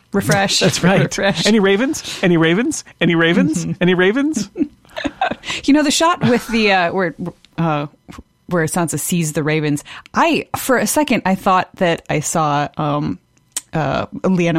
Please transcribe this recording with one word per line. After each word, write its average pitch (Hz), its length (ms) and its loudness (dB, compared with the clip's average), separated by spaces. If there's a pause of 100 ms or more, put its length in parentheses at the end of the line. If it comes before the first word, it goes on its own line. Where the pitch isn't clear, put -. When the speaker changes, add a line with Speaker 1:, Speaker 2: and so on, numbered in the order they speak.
(120)
Speaker 1:
refresh, 196 480 0
Speaker 2:
<laughs> - 20 -2
That's - 220 0
right. 180 200 4
Speaker 1:
refresh. 196 420 -2
Speaker 2:
"Any 214 140 4
ravens? 196 640 0
Any 175 140 4
ravens? 175 460 0 (160)
Any 170 140 2
ravens? 170 520 2
Speaker 1:
Mm-hmm. 165 60 -4 (100)
Speaker 2:
Any 180 120 4
ravens?" 214 600 0
Speaker 1:
<laughs> - 40 -4 (1040)
You 277 100 4
know, 302 100 4
the 294 80 0
shot - 360 0
with 233 220 2
the, 214 220 2
uh, 180 200 2
where, 180 240 -2 (420)
uh, 151 300 0 (600)
where 170 180 0
Sansa 160 340 -2
sees 160 340 -2
the 160 100 -2
ravens, 151 400 -2 (300)
I, 302 340 0 (100)
for - 200 0
a - 100 0
second, 294 380 0
I 190 100 2
thought 185 400 0
that 170 340 0
I 151 100 -2
saw, 147 480 -2 (100)
um, 147 420 -4 (540)
uh, 143 340 -2
Lyanna 175 520 0